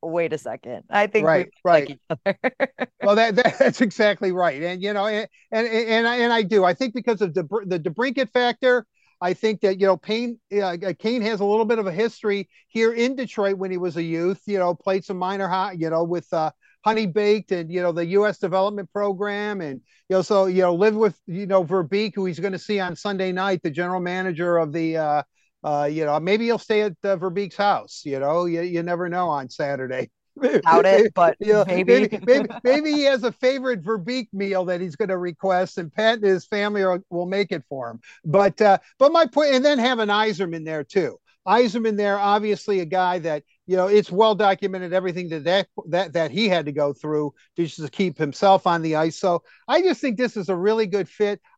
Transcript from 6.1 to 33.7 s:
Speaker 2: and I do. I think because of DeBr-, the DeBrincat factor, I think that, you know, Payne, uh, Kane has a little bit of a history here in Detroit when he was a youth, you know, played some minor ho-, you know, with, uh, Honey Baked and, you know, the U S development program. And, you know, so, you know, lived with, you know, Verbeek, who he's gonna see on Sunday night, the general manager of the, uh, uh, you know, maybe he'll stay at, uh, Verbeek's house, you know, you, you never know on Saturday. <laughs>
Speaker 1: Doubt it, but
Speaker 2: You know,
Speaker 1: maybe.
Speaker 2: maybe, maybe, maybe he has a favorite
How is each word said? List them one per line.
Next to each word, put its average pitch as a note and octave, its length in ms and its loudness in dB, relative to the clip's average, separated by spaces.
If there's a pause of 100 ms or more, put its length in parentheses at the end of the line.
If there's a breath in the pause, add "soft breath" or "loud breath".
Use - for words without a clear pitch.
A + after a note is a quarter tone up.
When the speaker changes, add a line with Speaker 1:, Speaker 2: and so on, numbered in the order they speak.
Speaker 2:
and A#3+ 140 2
I A3+ 100 2
do. F#3+ 220 4
I F3+ 80 4
think C4 220 -4
because A#3 260 -2
of F3+ 120 0
DeBr-, F#3 360 -4
the F3 100 -2
DeBrincat A#3 520 -4
factor, B3 560 0 (340)
I F3+ 140 -2
think A3 260 -2
that, G3 180 0
you G3 80 2
know, F#3 120 4
Payne, A#3 400 -6 (240)
uh, F3+ 140 -2 (220)
Kane A#3 220 -2
has G#3 200 -2
a G3+ 40 -2
little G#3+ 220 2
bit A3+ 120 0
of G3+ 80 -2
a F3+ 60 -4
history G3+ 560 -4 (200)
here A3+ 260 0
in A#3+ 200 0
Detroit G3+ 440 -2
when F#3+ 120 -4
he F#3 60 -4
was F3 220 -4
a E3+ 40 -2
youth, E3+ 440 -2
you G3+ 120 -2
know, F3 160 0
played F#3+ 300 -2
some F#3+ 140 -8
minor F#3+ 300 -4
ho-, F#3 280 -2
you D#3+ 140 -4
know, E3 120 0
with, E3+ 300 -6
uh, D#3 180 -2 (320)
Honey A3 240 0
Baked G#3 460 0
and, E3 180 -4
you F3+ 120 -4
know, F3 100 0
the E3+ 140 -4
U G3+ 200 2
S G3+ 120 -2
development G3 540 -2
program. G3+ 680 -4
And, C#3+ 200 -8 (280)
you F#3+ 80 0
know, F#3 60 2
so, F#3+ 240 2
you F#3 160 2
know, F3 120 4
lived G#3+ 220 2
with, G#3+ 300 0
you F#3+ 200 -8
know, F#3+ 160 2
Verbeek, F#3 520 -2
who G3 100 -4
he's E3 160 -6
gonna F#3+ 180 -4
see G3+ 220 -4
on F3 160 -6
Sunday F#3+ 360 -4
night, F#3 300 -2
the E3 80 -4
general F3 300 -4
manager F3 560 -2
of D#3 160 0
the, D#3+ 240 -2
uh, D3 260 0 (400)
uh, D3 280 -2
you D#3 160 -2
know, D3 140 2
maybe G#3 260 0
he'll A#3 120 0
stay G#3+ 240 0
at, G3+ 100 -2 (120)
uh, G3 120 0
Verbeek's F#3 400 -6
house, F#3 500 -2
you C3+ 120 -4
know, D#3+ 280 0
you, E3+ 160 -2
you E3+ 200 -4
never F3 280 -4
know F3+ 180 -2
on C#3 220 -4
Saturday. C3 600 -6 (260)
<laughs> C#4+ 60 -14
Speaker 1:
Doubt E3+ 420 4
it, G#3 300 4
but F3 240 4
Speaker 2:
You G#3+ 140 2
know, G#3 120 4
Speaker 1:
maybe. F#3 360 4
Speaker 2:
maybe, G#3+ 260 -2
maybe, C4 220 4 (160)
maybe D4 280 2
he D4 120 0
has C4 180 2
a A#3+ 80 -2
favorite B3+ 540 -2